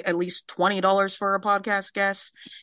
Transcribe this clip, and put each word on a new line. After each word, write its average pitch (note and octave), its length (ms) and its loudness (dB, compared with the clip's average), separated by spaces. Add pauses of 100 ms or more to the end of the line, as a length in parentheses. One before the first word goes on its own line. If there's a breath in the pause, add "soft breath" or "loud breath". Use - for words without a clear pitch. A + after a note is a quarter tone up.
at F3 100 0
least F3 320 -4
twenty F#3+ 320 2
dollars G3 360 4
for G3 200 0
a F#3+ 60 -2
podcast G3+ 520 0
guest. G3 420 -2 (280 loud breath)